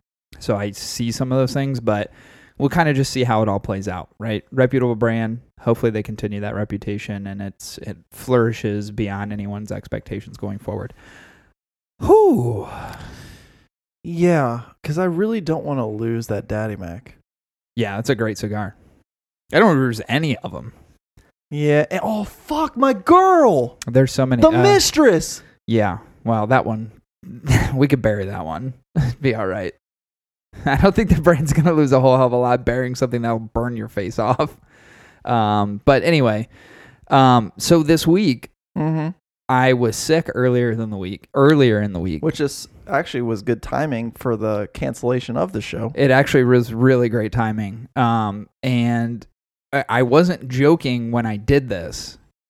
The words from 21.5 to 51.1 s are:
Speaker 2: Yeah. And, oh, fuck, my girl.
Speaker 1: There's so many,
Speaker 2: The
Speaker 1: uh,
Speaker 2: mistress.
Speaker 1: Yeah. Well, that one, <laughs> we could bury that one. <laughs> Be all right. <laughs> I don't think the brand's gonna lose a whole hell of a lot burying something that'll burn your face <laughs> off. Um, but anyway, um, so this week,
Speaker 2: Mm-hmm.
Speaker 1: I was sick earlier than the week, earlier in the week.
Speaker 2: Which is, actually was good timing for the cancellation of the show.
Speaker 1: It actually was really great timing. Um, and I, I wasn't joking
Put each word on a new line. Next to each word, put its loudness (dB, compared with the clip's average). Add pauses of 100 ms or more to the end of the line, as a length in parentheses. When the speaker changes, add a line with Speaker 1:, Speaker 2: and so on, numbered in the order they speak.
Speaker 2:
Yeah. 2
And, -2
oh, -4
fuck, -6
my 2
girl. 4
Speaker 1:
There's 4
so 0
many, 0
Speaker 2:
The 10
Speaker 1:
uh, 4
Speaker 2:
mistress. 4 (240)
Speaker 1:
Yeah. 0 (240)
Well, 0
that 2
one, -6 (320)
<laughs> 0
we 4
could 0
bury -2
that -8
one. -8 (220)
<laughs> -2
Be 0
all -4
right. -6 (460)
<laughs> -16
I 2
don't 4
think 2
the 2
brand's 4
gonna 2
lose 4
a 6
whole 6
hell 4
of -4
a 2
lot 0
burying -2
something -2
that'll -2
burn -6
your -10
face -8
<laughs> -
off. -2 (680)
Um, 0
but 4
anyway, 2 (640)
um, 4
so 4
this 2
week, 2 (280)
Speaker 2:
Mm-hmm. -2 (400)
Speaker 1:
I 4
was 0
sick 0
earlier 0
than -6
the -8
week, -10
earlier 6
in -2
the -6
week. -4
Speaker 2:
Which -2
is, -6 (180)
actually -2
was -4
good -2
timing -6
for -4
the -4
cancellation -4
of -4
the -6
show. -8
Speaker 1:
It 2
actually 4
was 4
really 4
great -4
timing. -4
Um, -2 (160)
and -2 (460)
I, -2
I 2
wasn't 2
joking 0